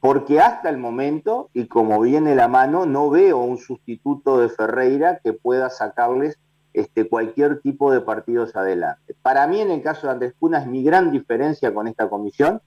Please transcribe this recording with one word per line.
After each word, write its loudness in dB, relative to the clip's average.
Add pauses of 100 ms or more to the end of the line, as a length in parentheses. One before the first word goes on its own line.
porque 2
hasta 2
el -4
momento, -4
y -4
como 2
viene 2
la 4
mano, 2
no 0
veo 6
un -2
sustituto -2
de 2
Ferreira 0
que -2
pueda -2
sacarles, -4 (340)
este, -2
cualquier -2
tipo 0
de 2
partidos -4
adelante. -4
Para 2
mí, -2
en -2
el -2
caso -6
de -2
Andrés -6
Cuna, 0
es -8
mi -4
gran 4
diferencia -2
con -4
esta -4
comisión. -2